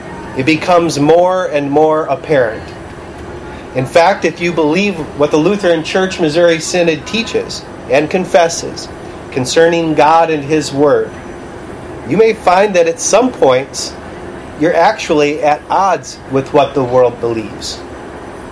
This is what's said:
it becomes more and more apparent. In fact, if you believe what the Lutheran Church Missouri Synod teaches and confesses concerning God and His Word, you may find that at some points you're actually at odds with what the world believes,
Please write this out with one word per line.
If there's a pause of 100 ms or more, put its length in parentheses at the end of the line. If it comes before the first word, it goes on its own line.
(360)
it
becomes
more
and
more
apparent. (1080)
In
fact,
if
you
believe (240)
what
the
Lutheran
Church
Missouri
Synod
teaches (280)
and
confesses (440)
concerning
God
and
His
Word, (1000)
you
may
find
that
at
some
points (640)
you're
actually
at
odds (120)
with
what
the
world
believes, (720)